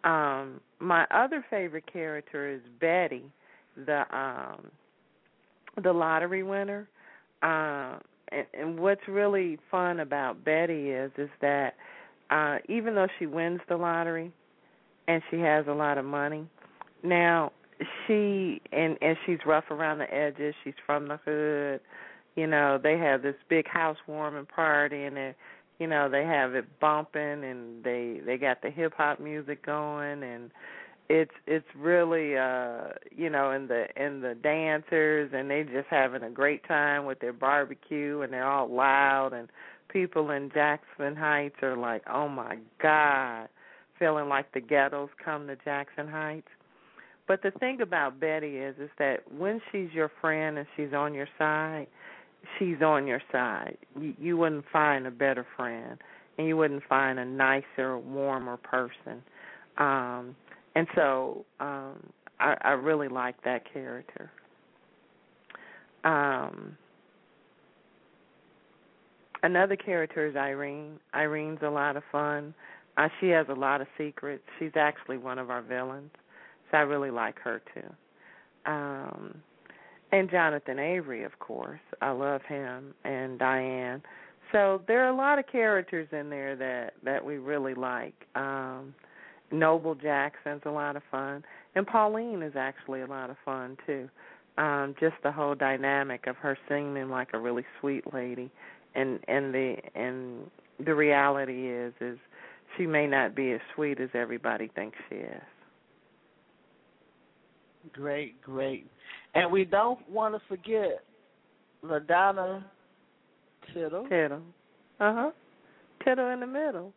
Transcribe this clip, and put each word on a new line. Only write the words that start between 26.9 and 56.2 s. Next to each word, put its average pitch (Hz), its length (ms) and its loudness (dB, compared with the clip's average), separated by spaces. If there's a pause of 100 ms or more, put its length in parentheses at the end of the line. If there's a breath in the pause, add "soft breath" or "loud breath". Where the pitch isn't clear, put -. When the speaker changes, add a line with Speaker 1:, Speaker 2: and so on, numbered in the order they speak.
Speaker 1:
and 117 400 -12
they, 120 420 -2
they 123 120 0
got 131 220 0
the 120 100 -4
hip 156 260 -2
hop 147 240 0
music 147 440 -8
going 147 600 -4
and 120 260 -12 (580 loud breath)
it's, 160 220 6 (160)
it's 156 200 0 (100)
really, 165 600 4
uh, 127 520 -2 (260)
you 165 160 -2
know, 139 220 2
and 135 160 -4
the, 120 160 2 (100)
and 139 300 -4
the 120 180 -4
dancers 151 880 2
and 135 160 -4
they 143 140 0
just 135 260 -4
having 131 360 2
a 113 60 -8
great 143 360 0
time 147 380 2
with 135 160 -6
their 120 140 -4
barbecue 143 880 0
and 131 100 -6
they're 127 160 -2
all 139 200 2
loud 135 640 6
and 117 160 -10 (400 loud breath)
people 165 420 0
in 139 220 -4
Jackson 147 600 0
Heights 147 480 0
are 131 140 0
like, 117 260 -2 (100)
"Oh 147 160 0
my 117 300 -8 (240)
God," 135 680 4 (500 loud breath)
feeling 151 300 2
like 139 240 0
the 135 80 -4
ghettos 143 500 2 (140)
come 147 220 -6
to 139 180 -10
Jackson 143 440 -6
Heights. 156 400 -8 (800 soft breath)
But 190 140 2
the 196 100 0
thing 254 280 -4
about 151 400 0
Betty 151 380 -2
is, 135 200 -6
is 143 200 -10
that 139 220 2 (120)
when 196 280 -2 (100)
she's 190 220 -4
your 156 180 0 (100)
friend 156 380 0
and 143 80 -6 (100)
she's 147 160 -4
on 147 220 0
your 139 140 -6 (100)
side, 156 480 0 (720 loud breath)
she's 170 240 2
on 147 240 6
your 131 160 0 (100)
side. 110 460 -2 (200)
You, 147 200 -6
you 170 180 0
wouldn't 156 360 2
find 147 340 4
a 127 40 -6
better 123 360 0 (100)
friend, 120 420 -8 (400 loud breath)